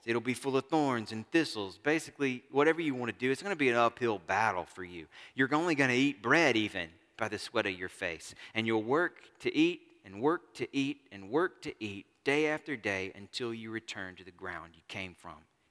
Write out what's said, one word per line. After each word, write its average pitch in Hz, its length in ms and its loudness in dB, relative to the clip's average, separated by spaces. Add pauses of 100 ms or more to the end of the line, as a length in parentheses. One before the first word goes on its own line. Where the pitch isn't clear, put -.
It'll 117 160 2
be 120 140 -2
full 135 200 -2
of 131 120 2
thorns 131 440 2
and 110 200 -8
thistles. 104 480 0
Basically, 143 720 -2
whatever 156 280 4
you 151 140 0
wanna 123 180 -4
do, 123 200 0
it's 135 100 -2
gonna 196 140 -4
be 143 140 4
an 117 60 4
uphill 117 440 4
battle 95 460 0
for - 180 -14
you. 87 240 -12 (260)
You're 131 200 2
only 165 220 2
gonna 135 180 4
eat 139 280 2
bread 135 340 6
even 95 380 -2 (240)
by 107 100 -2
the 101 120 -6
sweat 107 260 -2
of 98 80 -2
your 90 160 -8
face. 82 440 -8 (200)
And 113 140 -2
you'll 110 160 2
work 151 560 -2
to - 140 -4
eat 165 280 2 (240)
and 98 160 -12
work 160 340 -2
to - 200 -6
eat 139 360 -4
and 98 180 -14
work 165 340 -2
to - 200 -12
eat 101 220 -10 (180)
day 147 240 2
after 151 280 -4
day 98 400 -4
until 117 380 -8
you 113 180 -10
return 98 440 -10
to 92 80 -20
the 92 80 -20
ground 87 440 -12
you 82 120 -20
came 92 280 -10
from, 78 300 -18 (260)